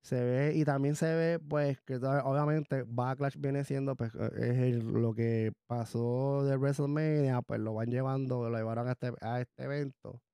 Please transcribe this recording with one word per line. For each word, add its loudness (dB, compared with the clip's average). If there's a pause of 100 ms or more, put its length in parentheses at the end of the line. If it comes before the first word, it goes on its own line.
Se -2
ve, 2
y 4
también 2
se 0
ve, 2
pues, -2
que -6
to-, 2
obviamente 0
Backlash -2
viene -2
siendo, -2
pues, -4
eh, -2
es 2
el, 4 (140)
lo 2
que 2 (140)
pasó 0
de 2
WrestleMania, 2
pues, -4
lo -2
van -2
llevando, 0
lo -2
llevaron -2
a 0
este, -4
a -4
este -10
evento -8 (120)